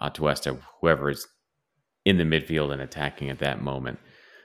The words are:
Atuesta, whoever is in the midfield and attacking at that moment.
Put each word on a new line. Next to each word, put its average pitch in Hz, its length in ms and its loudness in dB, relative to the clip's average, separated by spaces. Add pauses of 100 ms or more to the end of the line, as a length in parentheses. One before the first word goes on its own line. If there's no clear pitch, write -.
Atuesta, 71 560 -2 (220)
whoever 73 300 2
is - 180 -6 (800)
in 98 120 6
the 87 60 4
midfield 78 480 2
and 67 100 -6
attacking 71 480 -6
at 65 100 -8
that 65 220 -2
moment. 65 380 -6 (460)